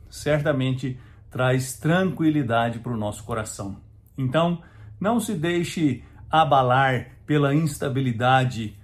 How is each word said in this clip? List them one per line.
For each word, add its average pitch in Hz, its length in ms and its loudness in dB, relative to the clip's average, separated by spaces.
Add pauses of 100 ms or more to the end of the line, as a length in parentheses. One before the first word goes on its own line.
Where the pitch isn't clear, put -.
(100)
certamente 135 880 0 (320)
traz 127 480 0
tranquilidade 147 1040 0
para 120 120 -6
o 117 40 -4
nosso 104 260 -6
coração. 104 540 -8 (420)
Então, 160 420 0 (380)
não 220 220 0
se 214 140 -4
deixe 165 680 -2 (260)
abalar 135 800 4 (180)
pela 147 300 2
instabilidade 127 1300 0